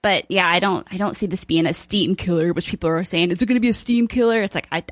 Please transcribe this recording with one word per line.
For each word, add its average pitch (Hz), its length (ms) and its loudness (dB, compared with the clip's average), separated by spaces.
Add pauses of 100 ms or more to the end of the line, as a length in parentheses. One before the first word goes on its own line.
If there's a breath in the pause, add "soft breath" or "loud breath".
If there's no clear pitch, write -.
but 196 280 2
yeah, 185 180 2
I 175 140 2
don't, 196 280 -2
I 185 60 -10
don't 196 220 -2
see - 80 -2
this 185 180 -4
being 165 220 2
a 165 80 0
Steam 190 420 0
killer, 170 380 0
which 170 160 -6
people 170 200 -2
are 165 140 0
saying, 175 280 0
"Is 170 100 -2
it 240 60 0
gonna 247 120 2
be 226 80 2
a 233 60 4
Steam 233 340 0
killer?" 233 340 2
It's 196 140 -4
like, - 160 -6
I, 170 100 -4 (100)